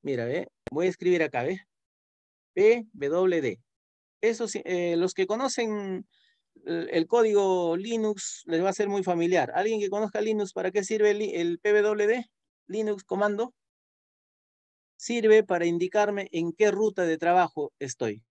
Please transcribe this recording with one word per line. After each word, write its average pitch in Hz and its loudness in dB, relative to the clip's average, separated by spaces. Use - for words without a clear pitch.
Mira, 127 -6
¿ve? 147 -6
Voy 160 -2
a - 2
escribir 175 0
acá, 135 -4
¿ve? 175 -4
P 220 4
W 170 0
D. 113 -4
Eso 226 0
sí, 208 -8
eh, 175 -2
los 180 0
que 190 0
conocen 214 -4
el, 170 -6
el 165 0
código 196 2
Linux 214 -4
les 165 0
va 196 2
a 190 -2
ser 202 -2
muy 196 -2
familiar. 175 0
¿Alguien 214 0
que 202 -2
conozca 208 -4
Linux, 214 -2
para 185 -2
qué 196 -2
sirve 208 2
el, 208 0
el 175 -2
P 208 4
W 208 2
D? 233 0
Linux 208 -4
comando. 208 -2
Sirve 220 4
para 175 0
indicarme 190 0
en 170 -4
qué 214 4
ruta 202 0
de 160 0
trabajo 170 0
estoy. 113 -6